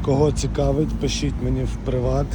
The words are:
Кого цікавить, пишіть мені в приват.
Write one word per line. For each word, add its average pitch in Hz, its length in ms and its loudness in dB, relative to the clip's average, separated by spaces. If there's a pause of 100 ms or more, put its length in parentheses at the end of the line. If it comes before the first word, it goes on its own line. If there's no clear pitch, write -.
Кого 143 280 4
цікавить, 139 680 0
пишіть 139 420 -2
мені 127 200 0
в - 120 -2 (100)
приват. 127 500 0